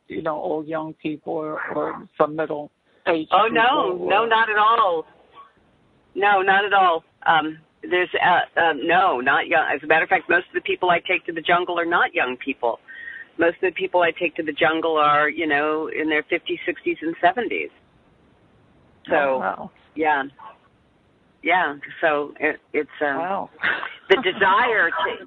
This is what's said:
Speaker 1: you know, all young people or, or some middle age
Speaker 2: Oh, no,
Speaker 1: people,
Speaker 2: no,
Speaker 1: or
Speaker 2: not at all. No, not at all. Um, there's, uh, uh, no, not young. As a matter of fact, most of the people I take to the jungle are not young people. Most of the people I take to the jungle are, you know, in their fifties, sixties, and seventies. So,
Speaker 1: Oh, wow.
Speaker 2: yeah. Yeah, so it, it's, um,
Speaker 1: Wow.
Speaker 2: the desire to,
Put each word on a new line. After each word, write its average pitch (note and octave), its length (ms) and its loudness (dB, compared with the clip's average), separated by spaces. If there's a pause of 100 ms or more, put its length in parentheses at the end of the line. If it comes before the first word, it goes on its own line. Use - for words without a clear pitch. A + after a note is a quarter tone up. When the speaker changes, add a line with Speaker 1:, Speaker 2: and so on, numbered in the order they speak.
Speaker 1:
you - 140 -10
know, D#3 160 -4
all D#3 280 -4
young D#3+ 280 -8
people D#3 400 -8
or, D#3 260 -6 (160)
or D#3 320 -6 (100)
some D3+ 200 0
middle D3+ 340 -6 (360)
age D#3+ 260 2
Speaker 2:
Oh, G3+ 180 6
no, A#3 400 2
Speaker 1:
people, F3+ 180 -4
Speaker 2:
no, G3+ 140 4
Speaker 1:
or A#3 40 0
Speaker 2:
not A3+ 220 2
at G#3 80 0
all. G#3+ 480 2 (1120)
No, G3 260 4
not G3 240 4
at G3 80 -2
all. F3+ 300 4 (240)
Um, D#3 320 2 (220)
there's, F3 340 0
uh, E3 440 2
uh, E3 220 2
no, E3 380 2
not C#3 280 0
young. D#3 260 0
As C#3+ 100 -6
a D3+ 40 -14
matter D#3+ 160 4
of F3 60 -6
fact, F#3 200 0
most F3 180 2
of - 80 -20
the F3+ 60 -4
people F#3 280 -2
I E3+ 100 4
take F3 260 -4
to F3 80 -8
the D#3+ 80 -8
jungle F3 380 0
are E3+ 60 0
not F3+ 280 0
young B2+ 300 -2
people. A#2+ 360 -4 (580)
Most E3+ 240 2
of - 0 -
the F#3 100 0
people F3+ 300 0
I E3+ 80 4 (100)
take E3+ 180 -2
to E3 60 -4
the D3+ 80 -6
jungle D#3+ 460 2
are, D3 320 4
you D#3+ 160 -4
know, D3+ 500 0
in D#3 140 -2
their D3+ 140 0
fifties, E3+ 420 -4
sixties, E3+ 380 -4
and E3 180 -6
seventies. E3+ 480 -2 (1400)
So, - 80 -2
Speaker 1:
Oh, C#3+ 240 2
wow. - 320 -6 (240)
Speaker 2:
yeah. D3 280 0 (1200)
Yeah, E3 320 0 (260)
so D3 380 0
it, D3+ 200 -2 (140)
it's, D3+ 160 -4 (100)
um, C#3+ 180 -2
Speaker 1:
Wow. F#3 320 -6 (600)
Speaker 2:
the F#3+ 140 4
desire G3 680 2
to, - 380 -6